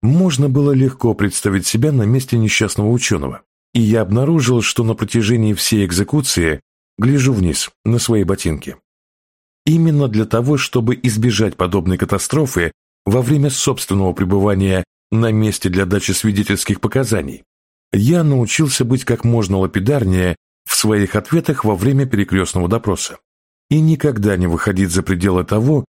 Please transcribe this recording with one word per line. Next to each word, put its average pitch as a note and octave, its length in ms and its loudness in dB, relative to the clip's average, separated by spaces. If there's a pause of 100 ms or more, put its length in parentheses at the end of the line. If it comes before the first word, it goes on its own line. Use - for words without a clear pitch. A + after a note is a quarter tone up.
Можно D3 480 2
было C#3+ 220 2
легко C3 420 2
представить G2 520 -2
себя B2+ 260 0
на B2+ 120 2
месте A#2+ 340 0
несчастного G#2 520 0
учёного, G2 520 -2 (320)
и A#2+ 80 2
я A2 200 2
обнаружил, B2 600 2
что - 220 -2
на A2+ 100 0
протяжении A2 600 0
всей G2+ 320 0
экзекуции F2 760 -2 (360)
гляжу C3 360 2
вниз F2+ 380 -2 (120)
на A#2 160 0
свои A2 240 0
ботинки. E2+ 540 -4 (880)
Именно D#3 420 2
для G#2+ 180 0
того, A#2+ 320 0
чтобы B2 440 -2
избежать A2 560 0
подобной F#2 400 0
катастрофы G2 760 -2 (340)
во A2+ 160 2
время C#3 280 2
собственного G2 640 -2
пребывания G2 680 0 (280)
на A2+ 200 2
месте G#2+ 380 0
для F#2+ 160 0
дачи F#2+ 260 -2
свидетельских G2+ 680 -2
показаний, G#2 640 -4 (480)
я C#3+ 320 2
научился C3+ 640 0
быть B2+ 180 -2
как - 200 -4
можно A2 340 0
лапидарнее F#2+ 800 0 (300)
в - 100 -6
своих G#2 400 0
ответах D3+ 500 -2
во G#2+ 100 2
время C3+ 300 0
перекрёстного F#2+ 640 -2
допроса G#2+ 480 -4 (520)
и D3+ 100 2
никогда C3 580 2
не F2+ 100 0
выходить F#2 440 0
за F2+ 100 0
пределы F2+ 420 0
того B2+ 460 0